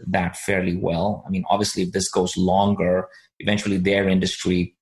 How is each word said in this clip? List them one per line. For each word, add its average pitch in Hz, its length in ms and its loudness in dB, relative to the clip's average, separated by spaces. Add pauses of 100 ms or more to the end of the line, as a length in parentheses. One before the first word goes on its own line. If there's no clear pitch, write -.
that 92 300 -2
fairly 92 400 -2
well. 95 480 -2
I - 40 -14
mean, 95 200 -2
obviously, 101 340 0
if 90 80 -4
this 95 180 -2
goes 90 280 0
longer, 92 680 2 (320)
eventually 101 380 0
their 98 300 2
industry 90 760 0